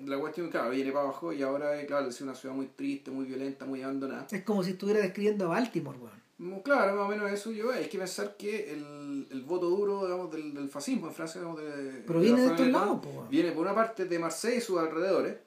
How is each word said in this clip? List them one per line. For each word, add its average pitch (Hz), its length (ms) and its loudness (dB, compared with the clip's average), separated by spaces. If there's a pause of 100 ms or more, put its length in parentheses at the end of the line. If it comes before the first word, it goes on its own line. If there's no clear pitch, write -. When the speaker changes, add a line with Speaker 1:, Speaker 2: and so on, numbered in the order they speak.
Speaker 1:
La 139 140 -2
cuestión, 156 300 -4
claro, 127 220 0
viene 135 200 0
para 143 140 2
abajo 165 260 -4
y 143 120 -4
ahora, 147 360 0
eh, 143 60 -6
claro, 139 240 0
es 117 100 -8
una 135 160 -8
ciudad 131 200 -10
muy 135 120 -2
triste, 139 440 -6
muy 135 140 -4
violenta, 135 400 -6
muy 131 180 -6
abandonada. 135 480 -4
Speaker 2:
Es 185 120 -4
como 202 200 2
si 185 80 0
estuviera 202 280 2
describiendo 202 460 2
a 165 40 2
Baltimore, 165 480 -2
weón. 117 280 -18 (120)
Speaker 1:
Mm, 190 240 -8
claro, 214 360 4
más 202 80 2
o - 20 0
menos 208 240 0
eso 202 200 -2
yo, 220 200 0
hay 180 160 0
que 196 100 -6
pensar 180 400 -4
que 202 360 -4
el, 143 580 -6
el 131 120 -6
voto 175 260 0
duro, 196 360 2
digamos, 180 260 -4
del, 151 220 -6
del 143 140 -6
fascismo 165 400 -2
en 151 60 -8
Francia, 165 260 -8
digamos, 165 220 -8
de, 139 400 -8
Speaker 2:
Proviene 202 400 6
Speaker 1:
de 254 60 8
la 262 80 4
Speaker 2:
de - 0 -
estos - 20 2
Speaker 1:
familia 262 220 6
Speaker 2:
lados, 392 180 4
Speaker 1:
Lepan, - 40 -8 (120)
Speaker 2:
po, - 60 -10
weón. 113 100 -12
Speaker 1:
viene 165 240 4
por 156 80 0
una 196 140 2
parte 220 300 2
de 170 140 0
Marsella 170 380 0
y 226 40 2
sus 185 180 0
alrededores, 160 680 2